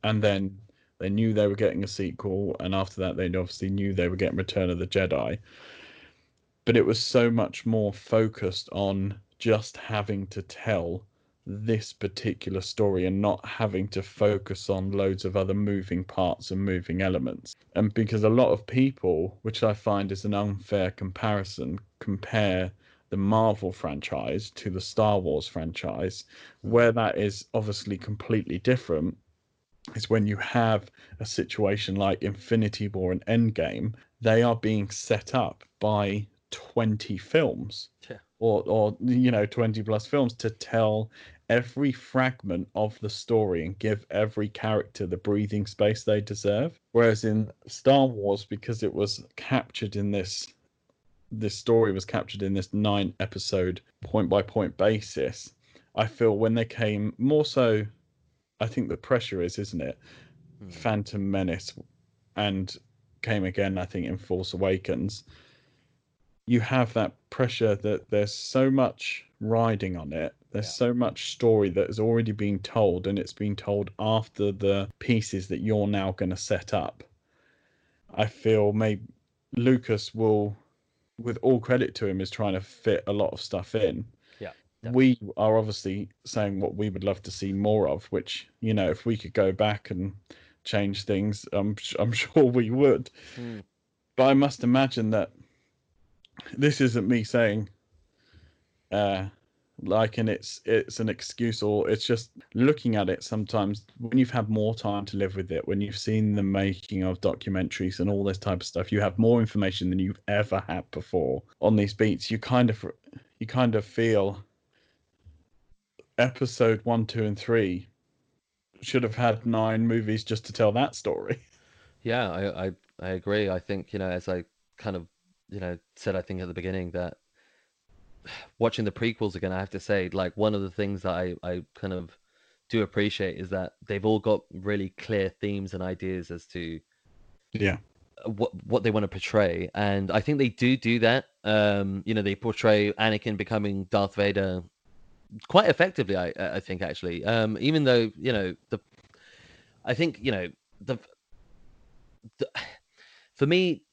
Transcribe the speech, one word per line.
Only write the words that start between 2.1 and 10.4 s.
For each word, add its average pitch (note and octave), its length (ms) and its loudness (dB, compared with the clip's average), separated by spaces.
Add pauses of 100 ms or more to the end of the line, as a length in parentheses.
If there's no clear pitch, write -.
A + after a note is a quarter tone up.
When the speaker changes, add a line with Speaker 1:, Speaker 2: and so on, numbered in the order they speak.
Speaker 1:
and F#2+ 140 -2
after F#2+ 280 -2
that F#2 140 -2
they F#2 100 -2
obviously F#2 420 -4
knew G2 240 -2
they F2+ 160 0
were F2+ 80 -4
getting F#2 220 0
Return F#2 320 0
of F2 80 -2
the F2+ 80 -4
Jedi. F2 520 0 (1300)
But A#2 120 4
it A2+ 100 8
was A2+ 120 2
so A#2+ 320 4
much - 360 0
more A2 260 2
focused G#2+ 800 -2
on G2 460 -2 (200)
just A2 380 0
having G2+ 520 -4
to G2 140 -10